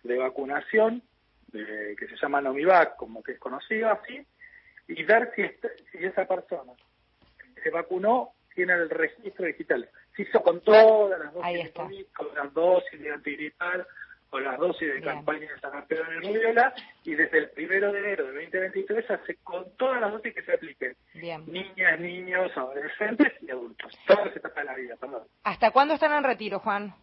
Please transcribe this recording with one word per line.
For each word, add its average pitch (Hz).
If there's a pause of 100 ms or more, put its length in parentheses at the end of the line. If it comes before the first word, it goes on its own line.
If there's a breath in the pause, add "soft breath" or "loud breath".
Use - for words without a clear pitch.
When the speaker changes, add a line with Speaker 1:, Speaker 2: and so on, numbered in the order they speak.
Speaker 1:
de 123
vacunación, 143 (460)
de, 107
que -
se -
llama 143
Nomivac, 151
como 113
que 123
es -
conocido 220
así, 254 (640 loud breath)
y 160
ver 233
si 202
este, - (240)
si 160
esa 185
persona - (920)
se 160
vacunó 185 (280)
tiene 180
el 170
registro 170
digital. 147 (280 soft breath)
Se 202
hizo -
con 175
todas 214
las 151
dosis 170
Speaker 2:
Ahí 175
Speaker 1:
de 170
Speaker 2:
está. 165
Speaker 1:
covid, 196
con -
las 143
dosis 175
de 147
antigripal, 151 (420 loud breath)
con 135
las 131
dosis 170
de 135
Speaker 2:
Bien. 160 (100)
Speaker 1:
campaña 151
de -
San 143
Pedro 160 (160)
y 185
rubiola, 226 (320 loud breath)
y 160
desde 160
el 147
primero 196
de 196
enero 196
de 131
veinte 165
veintitrés 196
se 208
hace 175
con 180 (140)
todas 254
las 208
dosis 220
que -
se 175
apliquen. 131 (200)
Speaker 2:
Bien. 160
Speaker 1:
Niñas, 185
niños, 180
adolescentes 147 (100)
y 147
adultos. 120
Todas 202
las 147
etapas -
de 143
la 131
vida, 127
perdón. 139 (220)
Speaker 2:
¿Hasta 214
cuándo 285
están 302
en 294
retiro, 208
Juan? 202